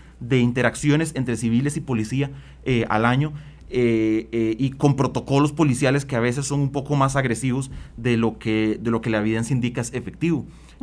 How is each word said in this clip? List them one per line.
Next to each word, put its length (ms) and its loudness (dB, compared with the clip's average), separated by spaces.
de 200 2
interacciones 760 2
entre 220 -2
civiles 380 2
y 60 -6
policía, 500 -2
eh, 240 0
al 160 2
año, 300 2
eh, 600 2
eh, 260 0
y 120 0
con 260 2
protocolos 560 0
policiales 540 0
que 100 -6
a 40 0
veces 260 0
son 160 -2
un 100 0
poco 240 -2
más 200 2
agresivos 560 -2
de 180 2
lo 220 2
que, 420 0
de 120 -2
lo 100 0
que 80 -4
la 80 2
evidencia 360 0
indica 280 0
es 120 -8
efectivo. 520 -2